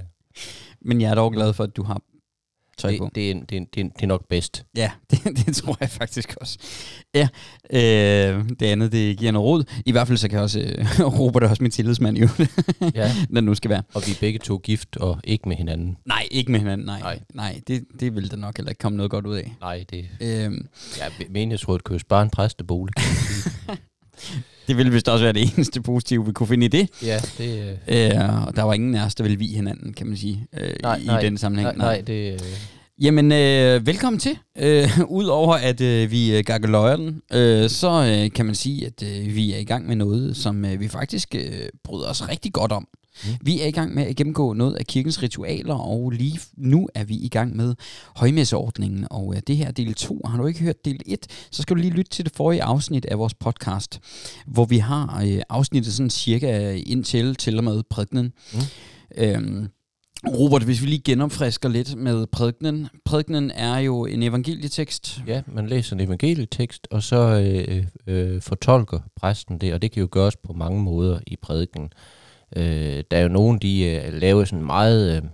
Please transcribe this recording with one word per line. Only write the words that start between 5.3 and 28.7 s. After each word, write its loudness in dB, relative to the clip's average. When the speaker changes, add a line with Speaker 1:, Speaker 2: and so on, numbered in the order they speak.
Speaker 1:
det -2
tror -4
jeg -4
faktisk -8
også. -12
Ja, 4
øh, 4
det 2
andet, 2
det 2
giver 2
noget 2
rod. 4
I 4
hvert 4
fald 2
så 0
kan -2
jeg 2
også, -2
øh, -2
<laughs> 2
Robert 4
er 4
også 2
min 2
tillidsmand, 2
jo, 8
<laughs> 0
Speaker 2:
Ja. 2
Speaker 1:
når 2
det 4
nu 4
skal -2
være. 0
Speaker 2:
Og -2
vi -2
er -4
begge 0
to -4
gift, -4
og -2
ikke -2
med -2
hinanden. -4
Speaker 1:
Nej, 0
ikke 0
med 4
hinanden, -2
nej. -8
Speaker 2:
Nej. -8
Speaker 1:
Nej, -8
det, -4
det -2
vil -4
der -8
nok -10
heller -8
ikke -10
komme -2
noget -2
godt -4
ud -6
af. -8
Speaker 2:
Nej, -10
det -10
Speaker 1:
Øhm. -4
Speaker 2:
Ja, -8
me-, -10
menighedsrådet -2
kan -4
jo -2
spare 2
en 2
præstebolig, -2
kan 2
man 2
sige. -4
Speaker 1:
<laughs> -14
Det 2
ville 4
vist 4
også 4
være 4
det 2
eneste 0
positive, 0
vi 0
kunne -2
finde 4
i 2
det. 4
Speaker 2:
Ja, -2
det, -6
øh. 4
Speaker 1:
Øh, 2
og -6
der 2
var 4